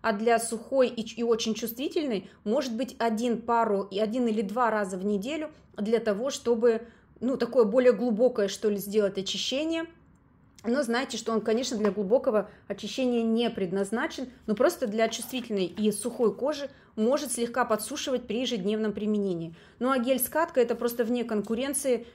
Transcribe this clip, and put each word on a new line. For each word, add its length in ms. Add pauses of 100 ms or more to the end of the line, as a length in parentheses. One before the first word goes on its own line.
а 120
для 260
сухой 500
и 160
ч-, 120
и 60
очень 300
чувствительной, 800 (140)
может 280
быть, 260
один 440
пару, 480
и 80
один 300
или 120
два 300
раза 260
в 80
неделю 460 (260)
для 220
того, 320
чтобы, 560 (340)
ну, 160
такое 280
более 280
глубокое, 560
что 220
ли, 60
сделать 420
очищение. 680 (800)
Но 180
знайте, 340
что 160
он, 80
конечно, 360
для 160
глубокого 580 (160)
очищения 560
не 260
предназначен, 800 (200)
но 100
просто 320
для 200
чувствительной 580
и 260
сухой 420
кожи 340 (280)
может 340
слегка 340
подсушивать 640
при 140
ежедневном 520
применении. 600 (240)
Ну 140
а 60
гель-скатка — 600
это 140
просто 300
вне 180
конкуренции. 920